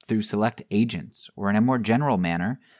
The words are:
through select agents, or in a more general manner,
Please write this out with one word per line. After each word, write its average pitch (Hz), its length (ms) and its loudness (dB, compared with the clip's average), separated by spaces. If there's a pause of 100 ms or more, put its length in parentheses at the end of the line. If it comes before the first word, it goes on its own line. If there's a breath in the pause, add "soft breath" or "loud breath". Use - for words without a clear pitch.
through 110 140 0
select 107 400 -2 (100)
agents, 104 640 -2
or 101 140 -2
in 104 80 2
a 110 40 4
more 127 160 2
general 117 400 2
manner, 90 440 -2 (180 soft breath)